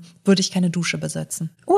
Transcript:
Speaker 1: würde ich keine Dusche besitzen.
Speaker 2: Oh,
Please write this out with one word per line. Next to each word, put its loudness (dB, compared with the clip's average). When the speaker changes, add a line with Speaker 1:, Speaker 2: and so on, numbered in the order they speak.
Speaker 1:
würde 6
ich -2
keine 0
Dusche -4
besitzen. -8
Speaker 2:
Oh, 2